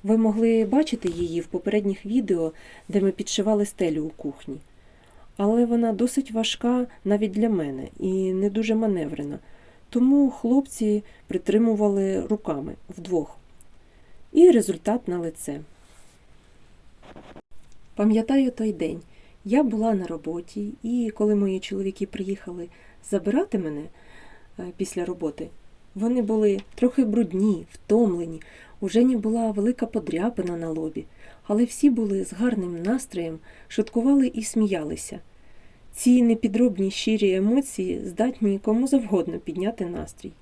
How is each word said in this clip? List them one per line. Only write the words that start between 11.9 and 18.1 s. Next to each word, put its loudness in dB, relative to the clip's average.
руками -4
вдвох. -4
І 10
результат 2
на -2
лице. -8
Пам'ятаю 4